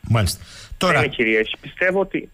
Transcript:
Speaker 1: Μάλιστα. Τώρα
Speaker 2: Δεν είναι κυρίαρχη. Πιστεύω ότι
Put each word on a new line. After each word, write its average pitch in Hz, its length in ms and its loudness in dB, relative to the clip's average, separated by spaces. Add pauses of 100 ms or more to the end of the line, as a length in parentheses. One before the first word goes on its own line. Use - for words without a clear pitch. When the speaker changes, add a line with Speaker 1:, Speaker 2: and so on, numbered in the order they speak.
Speaker 1:
Μάλιστα. 110 340 0 (340)
Τώρα 180 160 2
Speaker 2:
Δεν 143 100 4
είναι 143 120 -2
κυρίαρχη. 110 460 2
Πιστεύω 185 380 0
ότι 185 340 -2